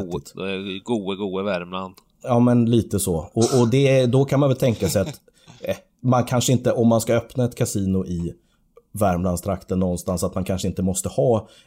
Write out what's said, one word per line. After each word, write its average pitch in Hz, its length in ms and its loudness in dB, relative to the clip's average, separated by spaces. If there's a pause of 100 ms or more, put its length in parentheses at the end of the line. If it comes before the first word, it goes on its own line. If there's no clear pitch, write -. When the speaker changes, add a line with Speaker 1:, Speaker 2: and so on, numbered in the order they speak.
Speaker 1:
vettigt. 85 320 -10
Speaker 2:
eh, 95 460 -8 (120)
goe, 98 220 -4
goe 95 260 -6
Värmland. 92 520 -6 (280)
Speaker 1:
Ja, 123 180 0
men 120 300 4
lite 104 300 2
så. 90 140 -2 (180)
Och, 117 280 2
och 117 100 4
det, 131 360 4
då 131 180 2
kan 139 160 0
man 143 80 4
väl 131 100 0
tänka 107 300 0
sig 95 140 2
att, 90 60 -4
Speaker 2:
<laughs> - 520 -18
Speaker 1:
eh, 95 160 -6 (260)
man 123 220 2
kanske 123 280 0
inte, 117 200 2
om 117 160 2
man 113 120 4
ska 117 140 0
öppna 120 300 -2
ett 120 120 -4
kasino 95 500 0
i 85 280 -6 (580)
Värmlandstrakten 92 840 -2
någonstans, 90 460 -2
att 90 100 -4
man 92 100 -4
kanske 92 240 -4
inte 90 140 -4
måste 92 260 -2
ha 120 400 0 (180)